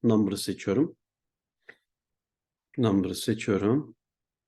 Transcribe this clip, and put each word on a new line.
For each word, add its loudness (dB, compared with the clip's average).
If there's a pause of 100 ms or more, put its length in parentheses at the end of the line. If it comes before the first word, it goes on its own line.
number'ı 2
seçiyorum. -2 (1800)
Number'ı 2
seçiyorum. -2 (520)